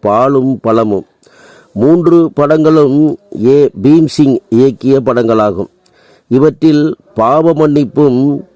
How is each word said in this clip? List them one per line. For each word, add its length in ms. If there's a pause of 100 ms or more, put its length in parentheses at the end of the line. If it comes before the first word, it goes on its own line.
பாலும் 580
பழமும். 420 (720)
மூன்று 420 (160)
படங்களும் 640 (520)
ஏ 100 (240)
பீம்சிங் 560 (140)
இயக்கிய 440 (120)
படங்களாகும். 600 (640)
இவற்றில் 540 (320)
பாவ 360
மன்னிப்பும் 640 (380)